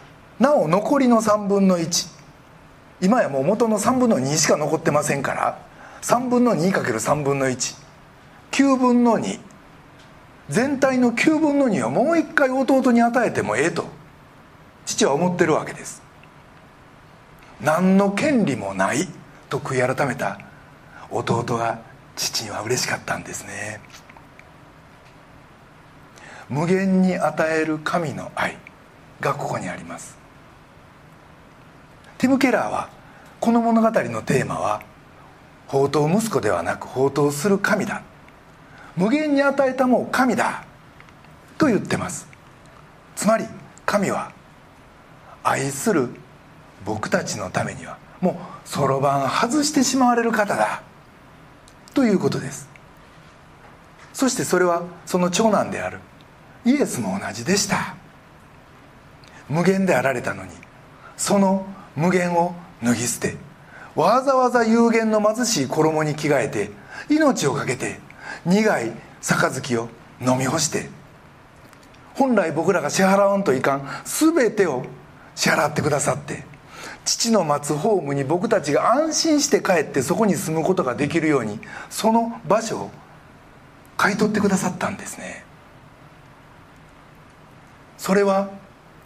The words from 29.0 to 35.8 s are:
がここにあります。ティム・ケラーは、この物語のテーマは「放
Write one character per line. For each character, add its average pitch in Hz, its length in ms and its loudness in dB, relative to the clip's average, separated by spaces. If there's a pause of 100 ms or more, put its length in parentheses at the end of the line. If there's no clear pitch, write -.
が 139 140 0
こ - 140 -8
こ - 100 -4
に 190 100 -8
あ - 80 -10
り - 80 -14
ま - 140 -14
す。 - 180 -18 (2000)
テ - 100 0
ィ 247 40 4
ム・ 269 80 4
ケ 254 120 4
ラ 143 180 0
ー - 20 -6
は、 - 180 -6 (500)
こ 233 140 2
の 233 80 4
物 226 220 4
語 226 80 4 (140)
の 113 180 -6
テ 147 220 0
ー - 20 -8
マ - 80 -6
は 104 280 -4 (840)
「放 139 220 2